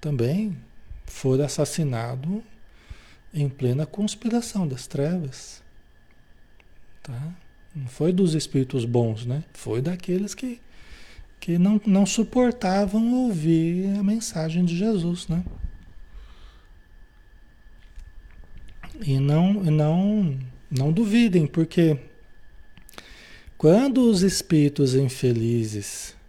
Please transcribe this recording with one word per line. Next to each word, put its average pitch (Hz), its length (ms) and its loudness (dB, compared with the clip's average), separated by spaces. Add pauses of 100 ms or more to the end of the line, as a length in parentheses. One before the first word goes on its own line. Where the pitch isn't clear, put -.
Também 151 560 -2 (480)
foi 131 380 0
assassinado 139 1000 -4 (880)
em 147 160 -2
plena 127 380 -2
conspiração 208 800 -2
das 127 200 -8
trevas, 147 760 -4 (1400)
tá? 143 320 -10 (400)
Não 139 120 -8
foi 151 260 0
dos 180 220 4
espíritos 135 500 0
bons, 117 420 0
né? 135 260 -4
Foi 117 300 -4
daqueles 180 520 -4
que, 247 260 -10 (800)
que 170 200 -2
não, 202 280 4
não 196 200 6
suportavam 226 1040 0
ouvir 180 840 2
a 208 40 -2
mensagem 180 640 0
de 170 120 0
Jesus, 175 520 -2
né? 175 160 -2 (3500)
E 139 180 0
não, 175 440 2
e 160 60 2
não, 165 680 2 (320)
não 139 200 0
duvidem, 202 560 4
porque 160 520 2 (1600)
quando 240 500 6
os 196 140 4
espíritos 147 720 4
infelizes 117 1200 0 (120)